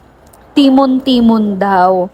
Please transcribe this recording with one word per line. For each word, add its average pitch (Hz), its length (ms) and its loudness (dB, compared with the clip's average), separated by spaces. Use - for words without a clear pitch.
timon-timon 254 1040 0
daw. 185 540 0